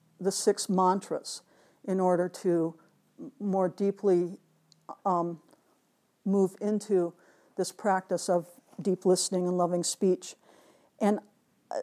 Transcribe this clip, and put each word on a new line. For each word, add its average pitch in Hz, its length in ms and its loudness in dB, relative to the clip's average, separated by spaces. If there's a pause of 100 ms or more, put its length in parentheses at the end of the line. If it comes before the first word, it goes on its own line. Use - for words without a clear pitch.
(200)
the 185 100 0
six - 380 0
mantras 185 720 0 (440)
in 190 160 -2
order 180 280 2
to 170 460 0 (680)
more 190 280 0
deeply, 190 680 0 (680)
um, 170 340 -2 (840)
move 196 340 2
into 202 540 0 (420)
this 180 160 -4
practice 190 560 -2
of 175 180 2 (340)
deep 185 240 -2
listening 185 440 2
and 180 100 0
loving 175 240 0
speech. - 540 -2 (640)
And, 208 180 2 (520)
uh, - 120 -6